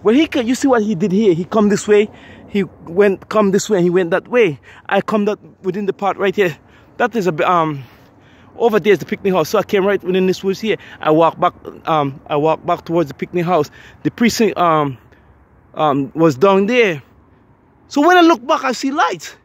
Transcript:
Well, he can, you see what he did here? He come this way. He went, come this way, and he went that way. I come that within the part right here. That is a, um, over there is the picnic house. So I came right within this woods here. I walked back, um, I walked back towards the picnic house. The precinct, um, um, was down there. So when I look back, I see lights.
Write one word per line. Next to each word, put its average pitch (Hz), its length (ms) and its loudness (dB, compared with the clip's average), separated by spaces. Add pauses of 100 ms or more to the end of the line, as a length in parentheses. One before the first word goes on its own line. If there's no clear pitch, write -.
Well, 208 100 4
he 302 140 2
can, 254 180 -4
you 247 100 0
see 277 120 -2
what 240 160 2
he 214 100 -2
did 175 200 -2
here? 202 200 2
He 170 120 -2
come 208 240 2
this 190 180 -2
way. 208 220 4 (400)
He 202 140 -2
went, 180 680 -2
come 208 220 2
this 196 180 0
way, 208 80 2
and 170 60 2
he 180 60 2
went 175 220 0
that 185 160 -2
way. 208 320 0 (280)
I 196 140 0
come 208 240 -2
that 208 140 -4 (240)
within 190 220 -6
the 190 80 -4
part 190 240 -4
right 196 180 -2
here. 180 220 0 (400)
That 240 180 -2
is 185 120 -2
a, 165 240 -2
um, 156 320 0 (760)
over 220 220 2
there 196 140 2
is 151 60 2
the - 60 -10
picnic 196 280 -4
house. 160 160 0
So 208 100 0
I 180 40 -2
came 196 220 -2
right 202 180 -2
within 185 240 0
this 185 160 -2
woods 190 160 -4
here. 208 180 -4 (220)
I 156 120 -2
walked 160 280 2
back, 175 140 0 (320)
um, 143 420 -2
I 151 80 -4
walked 151 300 -2
back 170 200 -4
towards 165 220 -2
the 139 60 -16
picnic 175 320 -6
house. 165 240 0 (340)
The 147 80 -2
precinct, 220 460 0
um, 156 400 0 (760)
um, 143 400 -2
was 160 220 2
down 196 320 2
there. 214 340 0 (840)
So 294 180 0
when 359 120 6
I 349 40 6
look 330 240 4
back, 294 180 -2
I 262 100 -4
see 269 180 -6
lights. 359 540 -4